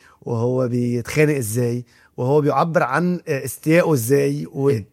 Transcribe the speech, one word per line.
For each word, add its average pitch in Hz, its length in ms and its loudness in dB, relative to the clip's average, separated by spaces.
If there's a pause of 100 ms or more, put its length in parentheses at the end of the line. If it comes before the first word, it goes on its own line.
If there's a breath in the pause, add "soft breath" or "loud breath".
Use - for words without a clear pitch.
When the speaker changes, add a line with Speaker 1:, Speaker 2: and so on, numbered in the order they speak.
(220 soft breath)
Speaker 1:
وهو 123 460 -2
بيتخانق 120 680 0
إزاي، 120 480 -2 (320 soft breath)
وهو 135 240 2
بيعبر 143 420 0
عن، 160 460 0
آه، 135 160 -4
استيائه 160 480 2
إزاي. 139 540 0
و-، 139 220 -2
Speaker 2:
إيه. 113 240 0